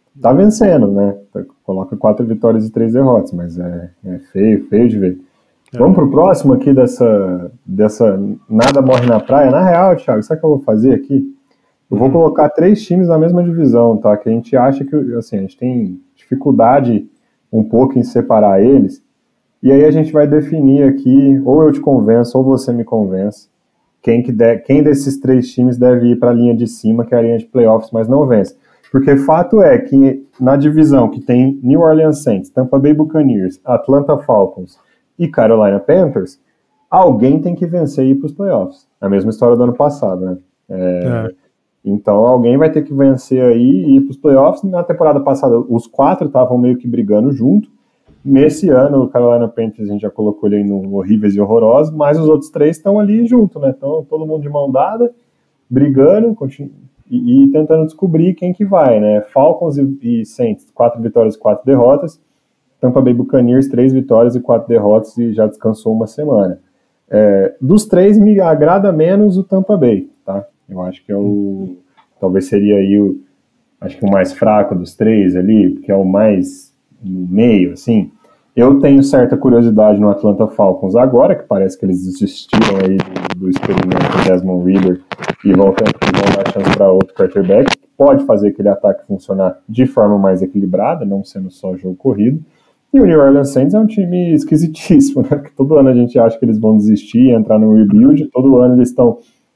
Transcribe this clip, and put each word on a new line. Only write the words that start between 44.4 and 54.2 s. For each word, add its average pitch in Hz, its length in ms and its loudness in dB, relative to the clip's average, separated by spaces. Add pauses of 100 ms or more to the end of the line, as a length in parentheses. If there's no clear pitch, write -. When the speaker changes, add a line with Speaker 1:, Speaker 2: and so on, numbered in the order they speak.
Speaker 1:
Na 180 200 -4
temporada 160 360 0
passada, 135 400 0
os 120 280 -6
quatro 156 420 -2
tavam 127 280 0
meio 123 200 0
que 127 100 -14
brigando 113 460 -2
junto. 139 400 0 (500)
Nesse 147 460 2
ano, 139 340 2
o 117 60 -2
Carolina 120 380 0
Panthers, 110 420 -8
a - 20 -8
gente 104 100 -6
já 104 80 -6
colocou 107 400 -4
ele 101 80 0
aí 104 60 -2
no 98 320 -6
horríveis 101 400 -2
e 101 60 0
horrorosos, 117 520 0
mas 151 240 0
os 160 100 -2
outros 151 220 0
três 156 300 -2
tão 202 200 -2
ali 214 280 0
junto, 220 320 0
né? 135 160 -2
Então, 147 340 -6
todo 156 160 -6